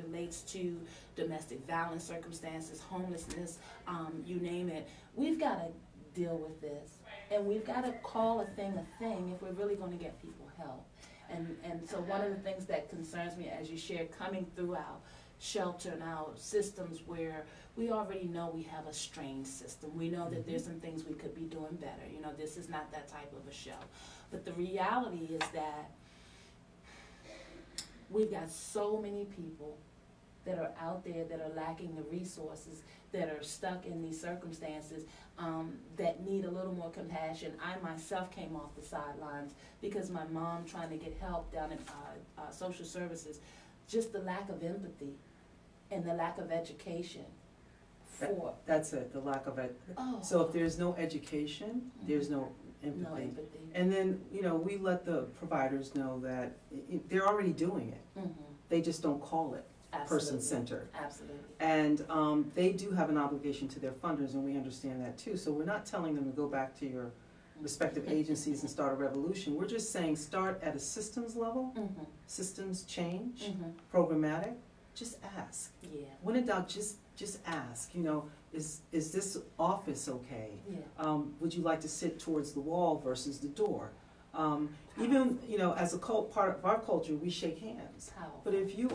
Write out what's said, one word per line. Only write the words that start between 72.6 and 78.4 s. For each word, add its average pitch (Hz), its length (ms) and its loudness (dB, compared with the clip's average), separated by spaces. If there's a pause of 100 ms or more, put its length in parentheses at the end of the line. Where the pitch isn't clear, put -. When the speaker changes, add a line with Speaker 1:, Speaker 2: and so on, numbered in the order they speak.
Speaker 2:
change, 190 600 -2
Speaker 1:
Mm-hmm. 175 260 -2 (260)
Speaker 2:
programmatic. 160 580 6 (400)
Just - 240 -8 (200)
ask. - 340 -8 (100)
Speaker 1:
Yeah. 156 220 -8 (180)
Speaker 2:
When 220 140 4
in 240 100 8
doubt, 190 220 4
just, - 280 -2 (200)
just - 300 -4
ask. 127 500 -4
You 175 80 2
know, 151 240 2 (240)